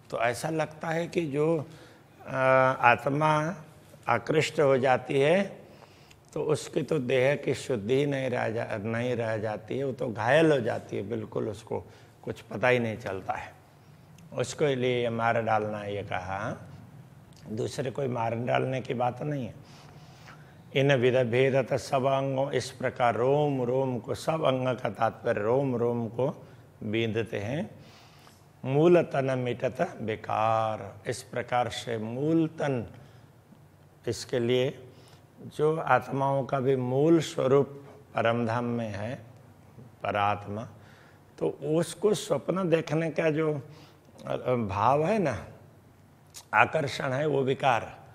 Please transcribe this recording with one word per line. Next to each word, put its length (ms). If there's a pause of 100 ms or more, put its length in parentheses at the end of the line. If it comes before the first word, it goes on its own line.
(100)
तो 80
ऐसा 320
लगता 380
है 200
कि 180
जो, 400 (640)
आ, 80 (340)
आत्मा 840 (540)
आकृष्ट 520
हो 180
जाती 420
है 440 (680)
तो 100
उसकी 400
तो 160
देह 380
की 180
शुद्धि 520
नहीं 240
रह 180
जा-, 320
नहीं 360
रह 200
जाती 420
है, 60
वो 80
तो 160
घायल 440
हो 80
जाती 360
है, 120
बिल्कुल 400
उसको 360 (380)
कुछ 180
पता 280
ही 100
नहीं 180
चलता 360
है। 200 (800)
उसके 420
लिए 280
ये 80
मार 320
डालना, 420
ये 180
कहा, 640 (800)
दूसरे 420
कोई 180
मार 260
डालने 460
की 140
बात 280
नहीं 240
है। 80 (1200)
इन 160
विध 240
भेदत 580
सब 300
अंगों, 480
इस 180
प्रकार 440
रोम 480
रोम 360
को, 160
सब 300
अंग 240
का 200
तात्पर्य 520
रोम 360
रोम 320
को 380 (360)
बींधते 560
हैं। 320 (920)
मूल 380
तन 360
मिटत 640
बेकार, 920 (100)
इस 160
प्रकार 460
से 300
मूल 480
तन, 400 (1200)
इसके 300
लिए 400 (800)
जो 200
आत्माओं 680
का 160
भी 160
मूल 440
स्वरूप 460 (480)
परम 320
धाम 180
में 240
है, 260 (880)
परात्मा, 640 (720)
तो 100
उसको 640
स्वप्न 560
देखने 400
का 200
जो 320 (640)
अ, 60
अ, 220
भाव 500
है 140
ना, 280 (1080)
आकर्षण 580
है, 140
वो 160
विकार, 600 (100)